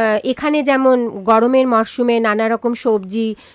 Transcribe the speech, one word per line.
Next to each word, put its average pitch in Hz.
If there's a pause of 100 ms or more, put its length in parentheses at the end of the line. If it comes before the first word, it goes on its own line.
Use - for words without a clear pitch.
(240)
এখানে 294
যেমন 262
গরমের 226
মরশুমে 233
নানা 220
রকম 233
সবজি, 220 (200)